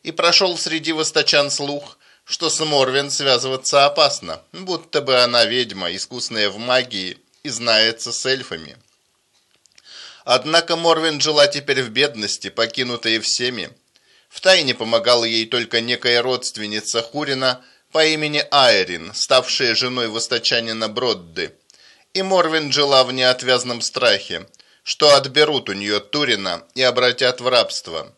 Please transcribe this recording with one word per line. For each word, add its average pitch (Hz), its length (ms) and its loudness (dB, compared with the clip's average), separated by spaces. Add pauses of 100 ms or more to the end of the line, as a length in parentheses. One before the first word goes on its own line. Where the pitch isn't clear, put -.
И 165 100 -10
прошел 175 460 2
среди 160 340 -4
восточан 151 600 0
слух – 143 480 -6 (280)
что 165 220 -4
с 156 160 -2
Морвин 139 460 2
связываться 131 720 2
опасно, 143 560 0 (100)
будто 170 520 -6
бы 127 120 2
она 120 300 4
ведьма, 101 500 -4
искусная 110 540 -4
в 98 80 -8
магии 117 640 -2 (240)
и 147 60 -8
знается 113 640 0
с - 140 -8
эльфами. 90 520 -6 (1500)
Однако 165 520 2
Морвин 160 460 2
жила 147 240 4
теперь 135 380 -2
в 117 60 -6
бедности, 110 600 -4
покинутая 117 720 -2
всеми. 117 480 -4 (580)
Втайне 175 460 2
помогала 117 500 2
ей 113 220 -2
только 117 360 -2
некая 120 420 0
родственница 110 800 -4
Хурина 131 600 -4 (280)
по 156 120 2
имени 151 460 0
Айрин, 98 640 2
ставшая 127 640 0
женой 127 320 -2
восточанина 113 800 -4
Бродды. 92 640 -6 (640)
И 190 80 -4
Морвин 160 480 0
жила 139 320 4
в 123 80 -2
неотвязном 123 680 0
страхе, 98 680 -2 (340)
что - 320 4
отберут 139 560 2
у 98 40 -4
нее 104 260 -2
Турина 104 640 -2 (100)
и 131 80 -4
обратят 123 580 2
в 120 80 -4
рабство. 104 720 -2